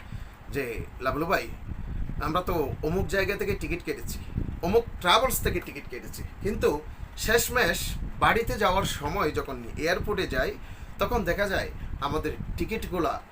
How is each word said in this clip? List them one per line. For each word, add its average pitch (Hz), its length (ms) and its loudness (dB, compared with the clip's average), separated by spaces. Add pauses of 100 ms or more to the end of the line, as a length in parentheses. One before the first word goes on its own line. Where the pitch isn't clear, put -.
(520)
যে, 120 280 -4 (200)
"লাবলু 131 260 0
ভাই, 180 220 0 (760)
আমরা 156 180 2
তো 160 320 0 (100)
অমুক 180 240 2
জায়গা 190 300 2
থেকে 202 180 0
টিকিট 180 300 -4
কেটেছি, - 340 -4 (440)
অমুক 214 220 6 (160)
ট্রাভেলস 226 400 6
থেকে 175 200 2
টিকিট - 280 -10
কেটেছি, - 340 -8 (200)
কিন্তু 185 380 2 (360)
শেষমেশ 226 800 4 (260)
বাড়িতে 214 380 4
যাওয়ার 190 260 4
সময় 156 460 0
যখন 135 340 -4 (120)
এয়ারপোর্টে 180 500 0
যাই, 139 280 0 (440)
তখন 208 260 2
দেখা 175 240 2
যায় 143 220 0 (300)
আমাদের 147 320 0 (240)
টিকিটগুলা 160 640 0 (120)